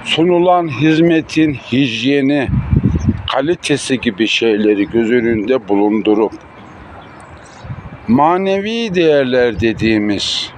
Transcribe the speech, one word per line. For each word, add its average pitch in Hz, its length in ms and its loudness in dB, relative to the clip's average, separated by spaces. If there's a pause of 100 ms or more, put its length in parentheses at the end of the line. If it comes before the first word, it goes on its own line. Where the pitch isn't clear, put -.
sunulan 175 640 0
hizmetin 156 840 0
hijyeni, 135 920 -2 (840)
kalitesi 139 720 -2
gibi 107 260 -2
şeyleri 107 640 2
göz 113 220 0
önünde 117 560 0
bulundurup 104 680 2 (1700)
manevi 190 880 0
değerler 127 640 2
dediğimiz 104 1000 -2